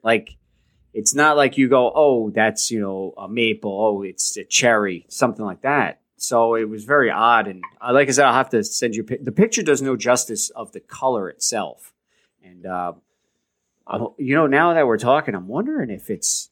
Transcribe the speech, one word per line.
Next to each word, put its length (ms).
Like, 320
it's 200
not 220
like 220
you 100
go, 260
"Oh, 360
that's, 400
you 100
know, 380
a 100
maple. 420
Oh, 320
it's 360
a 60
cherry," 680
something 340
like 160
that. 400
So 380
it 160
was 140
very 260
odd. 380
And, 140
uh, 100
like 160
I 40
said, 120
I'll 80
have 180
to 140
send 320
you 60
a 20
pic-, 180
the 80
picture 320
does 200
no 120
justice 540
of 240
the 80
color 480
itself. 640
And, 220
uh, 300
I'm, 200
you 180
know, 120
now 260
that 140
we're 100
talking, 380
I'm 140
wondering 420
if 180
it's 440